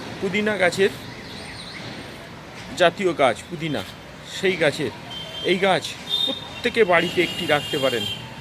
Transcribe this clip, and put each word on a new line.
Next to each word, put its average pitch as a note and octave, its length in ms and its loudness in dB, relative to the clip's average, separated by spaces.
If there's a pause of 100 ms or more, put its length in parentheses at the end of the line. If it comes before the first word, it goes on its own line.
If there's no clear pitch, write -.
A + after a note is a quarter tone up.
(200)
পুদিনা G#3 360 2
গাছের F#3 360 4 (1800)
জাতীয় F3 360 4
গাছ, C3 240 4 (140)
পুদিনা D3+ 320 -4 (540)
সেই F#3+ 200 0
গাছের। D3 360 2 (520)
এই F3+ 140 4
গাছ F#3 260 4 (400)
প্রত্যেকে - 600 0
বাড়িতে F3 380 6
একটি E3+ 240 -2
রাখতে D3 320 2
পারেন। B2 260 2 (360)